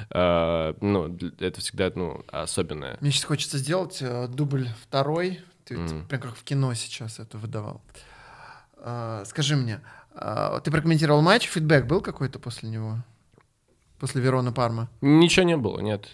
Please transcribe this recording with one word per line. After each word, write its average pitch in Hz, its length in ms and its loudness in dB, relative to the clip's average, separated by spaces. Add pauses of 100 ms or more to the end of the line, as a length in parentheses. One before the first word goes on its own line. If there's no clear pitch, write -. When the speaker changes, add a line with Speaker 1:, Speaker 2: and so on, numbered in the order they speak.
(100)
Speaker 1:
э, 82 680 2
ну, 98 280 2
дл-, 87 320 -8
это 90 200 -4
всегда, 92 340 -2
ну, 87 340 -6
особенное. 76 720 -6
Speaker 2:
Мне 143 100 2
сейчас - 140 0
хочется 147 340 -4
сделать, 175 440 -4
э, 123 260 -4
дубль 131 400 -2 (140)
второй. 160 580 -2 (240)
Ты, - 120 -10
ты - 40 -6
Speaker 1:
Мгм. 80 280 -6
Speaker 2:
прям 131 120 -4
как 117 160 -12
в - 80 -20
кино 135 300 0
сейчас - 460 -10
это 110 180 -16
выдавал. 107 420 -8 (960)
А, 117 460 -8
скажи 147 320 0
мне, 117 240 -2 (340)
а, - 460 -2
ты - 100 -2
прокомментировал 151 520 4
матч, 202 260 6
фидбэк 151 380 4
был 165 140 2
какой-то 135 380 -6
после - 300 -10
него? 110 300 -6 (1000)
После 131 240 -4
Верона-Парма? 123 680 0 (120)
Speaker 1:
Ничего 165 460 8
не 170 100 4
было, 110 240 0
нет. 101 340 -2